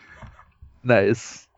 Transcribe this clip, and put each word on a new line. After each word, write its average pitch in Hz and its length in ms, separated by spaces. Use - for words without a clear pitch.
Nice. 117 640